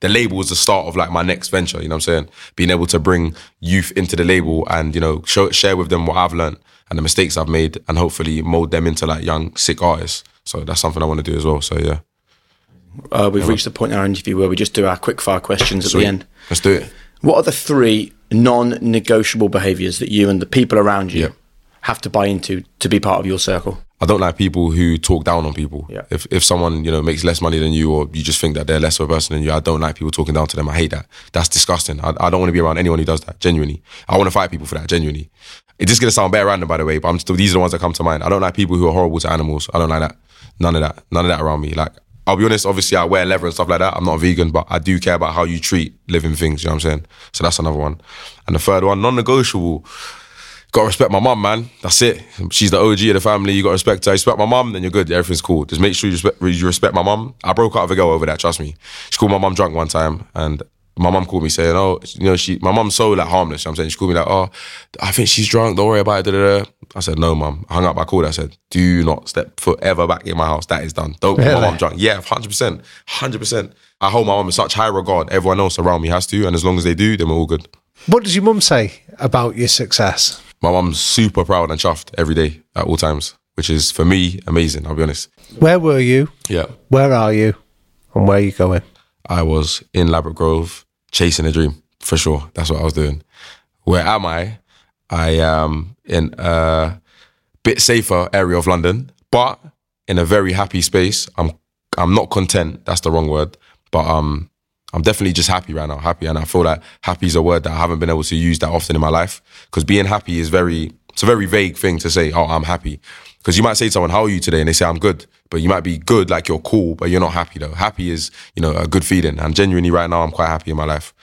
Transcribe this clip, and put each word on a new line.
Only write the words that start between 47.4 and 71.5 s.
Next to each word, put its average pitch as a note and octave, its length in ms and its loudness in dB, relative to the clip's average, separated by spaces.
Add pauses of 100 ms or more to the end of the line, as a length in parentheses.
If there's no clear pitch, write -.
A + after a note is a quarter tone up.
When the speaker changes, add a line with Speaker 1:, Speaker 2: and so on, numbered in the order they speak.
Speaker 1:
that's E2+ 140 0
another D#2 200 -2
one. D2+ 220 -6 (460)
And E2 100 0
the D#2 40 -2
third F#2+ 240 2
one, G2 180 2
non-negotiable. A#2+ 800 0 (880)
Gotta A2 160 4
respect G2+ 240 2
my G2 80 4
mum, A#2+ 200 2
man. A2 300 -2 (120)
That's F#2 200 2
it. A#2 180 2 (300)
She's G2 220 2
the G2 60 4
O G#2 180 4
G G#2+ 140 2
of G2 40 4
the F#2+ 60 2
family. G2+ 320 0
You G2 100 2
gotta F#2+ 120 2
respect F#2+ 320 0
her. G2+ 40 6
You F#2+ 40 4
respect A2 240 2
my G#2 80 2
mum, A#2+ 260 0
then F#2+ 100 -6
you're F#2 80 -4
good. F#2 220 0
Everything's F2 280 0
cool. D#2+ 260 0
Just D#2 140 -2
make F#2+ 140 4
sure G#2 140 -2
you F#2 60 0
respect, F#2 280 -2
you F2+ 240 0
respect F2 280 0
my F2+ 80 2
mum. G#2+ 320 -2 (100)
I F#2+ 80 0
broke A2+ 240 2
up G2 60 2
with F2 100 -2
a - 20 0
girl F#2 140 4
over D#2+ 180 0
that, D#2 140 -4
trust E2+ 180 -2
me. D2+ 160 -10 (360)
She - 60 -4
called G#2+ 140 2
my G2 80 2
mum F#2+ 160 0
drunk F2 200 0
one E2 120 -2
time D#2+ 480 -2
and D2+ 280 -4 (340)
my F2 140 2
mum F#2 160 2
called F2+ 160 -4
me D#2 60 -2
saying, E2 280 0
"Oh, F#2 220 0 (160)
you - 100 -4
know, F#2+ 120 4
she," F2+ 260 -4
my F#2 100 2
mum's G#2+ 220 0
so, A2 160 2
like, F2+ 180 0
harmless, E2 360 -2
you D#2+ 40 -8
know D#2+ 40 -6
what - 0 -
I'm D#2 100 -8
saying? D#2 80 -4
She D#2 80 -8
called F#2+ 140 0
me E2+ 40 0
like, E2 120 0
"Oh, F#2+ 200 0 (520)
I F#2+ 120 -4
think A#2+ 160 0
she's G#2+ 200 0
drunk, A2+ 280 2
don't G#2 120 2
worry G#2+ 120 4
about G2+ 260 2
it, G#2 40 0
da, - 20 0
da, G2 280 4
da." G2 100 -8 (240)
I F#2 60 -8
said, D#2+ 180 -2
"No, E2 160 2
mum." D2+ 340 -4
I D#2+ 60 -6
hung F2+ 100 2
up, E2+ 140 0
I F2+ 60 -2
called F2+ 200 0
her, D2+ 40 0
I D#2 40 -4
said, D#2 240 -8 (140)
"Do F2+ 340 2
not D#2 240 -2
step - 300 -6
foot - 240 -2
ever F2 240 0
back E2+ 200 -4
in F2 100 -6
my D#2+ 100 0
house, D#2 200 -4
that D#2 180 -4
is D#2 80 -8
done. D#2 280 -8
Don't G2 160 2
call - 80 4
my C#3 80 4